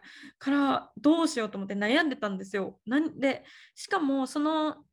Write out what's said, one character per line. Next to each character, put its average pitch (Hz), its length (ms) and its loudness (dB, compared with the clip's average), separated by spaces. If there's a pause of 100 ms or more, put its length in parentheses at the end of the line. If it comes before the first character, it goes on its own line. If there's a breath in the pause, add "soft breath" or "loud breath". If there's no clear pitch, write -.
(380 loud breath)
か - 120 -4
ら、 277 460 0
ど 330 260 4
う 320 60 4
し 285 100 -6
よ 220 60 0
う 208 60 -4
と 196 80 -8
思 196 80 -6
っ - 20 -6
て 202 60 -6
悩 220 280 2
ん 320 60 2
で 254 80 -2
た 208 140 -4
ん 190 80 -4
で 196 80 -10
す 202 100 -4
よ。 190 300 -6
な 247 120 2
ん 302 220 -2
で、 262 240 0 (300 soft breath)
し - 140 -16
か 381 100 0
も、 269 280 0
そ 294 140 -4
の 311 420 -2 (100)